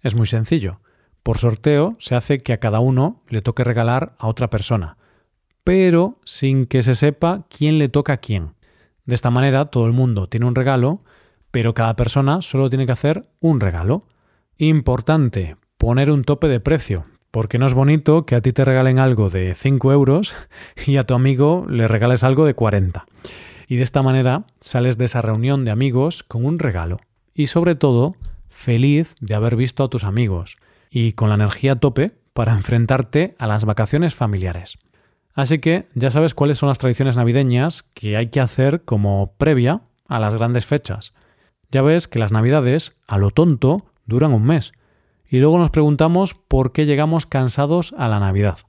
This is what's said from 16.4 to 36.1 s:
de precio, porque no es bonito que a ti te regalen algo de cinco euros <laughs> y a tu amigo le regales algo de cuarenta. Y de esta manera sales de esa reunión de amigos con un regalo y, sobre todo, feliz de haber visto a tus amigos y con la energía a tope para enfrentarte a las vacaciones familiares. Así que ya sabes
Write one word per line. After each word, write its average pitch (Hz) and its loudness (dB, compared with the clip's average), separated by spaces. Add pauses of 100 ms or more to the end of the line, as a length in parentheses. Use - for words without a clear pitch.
de 127 2
precio, 110 -2 (260)
porque 110 -2
no 135 2
es 127 2
bonito 151 2
que 127 0
a 120 2
ti 123 0
te 139 2
regalen 131 2
algo 117 2
de 92 -2
cinco 135 0
euros 139 2 (260)
<laughs> - -14
y 139 2
a 131 0
tu 127 -2
amigo 135 2
le 113 0
regales 117 2
algo 135 4
de 139 2
cuarenta. 101 0 (600)
Y 127 -4
de 123 0
esta 135 0
manera 131 2 (160)
sales 123 -2
de 123 0
esa 120 -2
reunión 117 -2
de 113 -2
amigos 131 -2
con 120 -6
un 160 -2
regalo 87 -4 (360)
y, 147 -2
sobre 170 0
todo, 135 2 (320)
feliz 143 0
de 107 -4
haber 113 0
visto 123 -2
a 127 -2
tus 113 -6
amigos 98 -4 (320)
y 113 0
con 107 0
la 107 2
energía 107 0
a 120 -4
tope 143 -2 (160)
para 113 0
enfrentarte 123 0
a 120 -6
las 107 0
vacaciones 127 -2
familiares. 92 -6 (540)
Así 139 -2
que 160 -2
ya 127 0
sabes 151 0